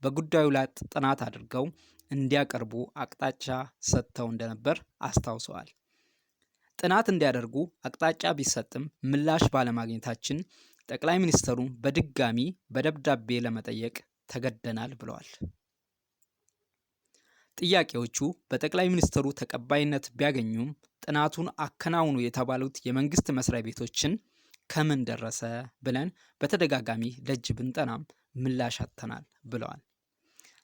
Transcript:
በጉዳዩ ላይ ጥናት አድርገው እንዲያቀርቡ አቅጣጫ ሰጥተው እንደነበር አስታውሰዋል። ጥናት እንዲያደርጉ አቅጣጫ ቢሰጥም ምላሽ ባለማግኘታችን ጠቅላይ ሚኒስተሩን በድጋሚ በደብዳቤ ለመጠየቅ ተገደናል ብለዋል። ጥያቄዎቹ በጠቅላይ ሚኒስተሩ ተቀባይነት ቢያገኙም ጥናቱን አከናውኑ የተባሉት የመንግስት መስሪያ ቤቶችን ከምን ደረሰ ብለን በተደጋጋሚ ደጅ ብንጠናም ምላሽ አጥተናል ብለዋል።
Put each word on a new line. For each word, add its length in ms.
በጉዳዩ 500
ላይ 160
ጥናት 380
አድርገው 440
እንዲያቀርቡ 600
አቅጣጫ 480
ሰጥተው 440
እንደነበር 480
አስታውሰዋል። 680
ጥናት 300
እንዲያደርጉ 460
አቅጣጫ 380
ቢሰጥም 520
ምላሽ 460
ባለማግኘታችን 880
ጠቅላይ 300
ሚኒስተሩን 500
በድጋሚ 600
በደብዳቤ 680
ለመጠየቅ 560
ተገደናል 680
ብለዋል። 320
ጥያቄዎቹ 580
በጠቅላይ 420
ሚኒስተሩ 440
ተቀባይነት 800
ቢያገኙም 580
ጥናቱን 460
አከናውኑ 600
የተባሉት 600
የመንግስት 500
መስሪያ 320
ቤቶችን 520
ከምን 340
ደረሰ 360
ብለን 280
በተደጋጋሚ 640
ደጅ 280
ብንጠናም 500
ምላሽ 440
አጥተናል 460
ብለዋል። 360